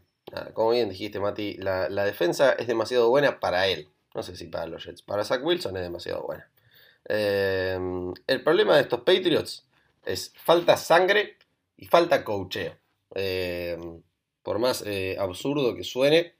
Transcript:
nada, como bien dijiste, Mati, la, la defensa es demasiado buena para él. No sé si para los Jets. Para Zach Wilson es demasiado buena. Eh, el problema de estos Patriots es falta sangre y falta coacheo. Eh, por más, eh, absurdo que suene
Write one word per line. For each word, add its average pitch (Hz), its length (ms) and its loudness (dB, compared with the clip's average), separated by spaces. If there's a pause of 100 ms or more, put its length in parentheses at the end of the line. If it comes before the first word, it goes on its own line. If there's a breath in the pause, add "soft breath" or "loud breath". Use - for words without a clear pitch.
(300)
nada, - 240 -12
como 113 180 0
bien 120 180 2
dijiste, 98 320 -8
Mati, 101 340 -4
la, 92 320 -2
la 98 160 -2
defensa 139 480 2
es 117 160 -2
demasiado 117 420 2
buena 135 300 4
para 92 280 0
él. 80 200 -2 (260)
No 110 100 -6
sé 90 120 -14
si 85 120 -14
para 82 200 -8
los 82 160 -12
Jets. 85 200 -18
Para 101 200 -2
Zach 127 180 -2
Wilson 165 360 -2
es 90 60 -4
demasiado - 400 -8
buena. - 260 -12 (600 soft breath)
Eh, 98 720 0 (480)
el 127 160 0
problema 190 320 4
de 143 60 6
estos 120 180 -2
Patriots 170 680 0 (380)
es - 320 -6
falta 170 400 4
sangre 185 640 4 (400)
y - 80 -20
falta 170 400 4
coacheo. 95 480 -6 (420)
Eh, 90 640 -4 (680)
por 98 160 -4
más, 123 260 -2
eh, 95 320 -4
absurdo 117 560 -2
que 92 120 -10
suene 151 540 2